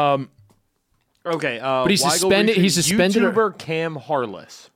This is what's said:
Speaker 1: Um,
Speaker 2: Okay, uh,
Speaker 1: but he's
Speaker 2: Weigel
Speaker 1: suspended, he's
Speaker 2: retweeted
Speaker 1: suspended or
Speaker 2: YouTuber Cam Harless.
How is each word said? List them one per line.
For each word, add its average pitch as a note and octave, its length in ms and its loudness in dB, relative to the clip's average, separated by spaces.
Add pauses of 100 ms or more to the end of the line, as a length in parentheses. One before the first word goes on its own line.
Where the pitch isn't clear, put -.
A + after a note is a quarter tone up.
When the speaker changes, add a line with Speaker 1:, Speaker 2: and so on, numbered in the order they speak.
(140)
Speaker 1:
Um, C3+ 160 -6 (920)
Speaker 2:
Okay, D3+ 340 -4
uh, C3 240 -2
Speaker 1:
but C#3+ 80 2
he's F3+ 140 2
Speaker 2:
Weigel C#3+ 80 2
Speaker 1:
suspended, F#3+ 440 2
he's F3+ 200 2
Speaker 2:
retweeted E3+ 80 0
Speaker 1:
suspended G3 400 2
or - 80 2
Speaker 2:
YouTuber G#3+ 260 0
Cam D#3+ 380 -6
Harless. A#2 800 -8